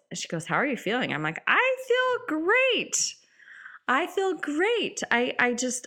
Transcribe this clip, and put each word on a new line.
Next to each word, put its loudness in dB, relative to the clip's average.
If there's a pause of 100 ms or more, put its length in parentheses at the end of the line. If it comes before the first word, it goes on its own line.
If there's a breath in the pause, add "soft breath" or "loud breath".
(100)
And -8
she -8
goes, -6
"How 0
are 2
you -2
feeling?" -2
I'm -2
like, -4
"I 4 (100)
feel 2
great. 2 (720 loud breath)
I 2
feel 0
great. 0
I, 2
I 4
just, -4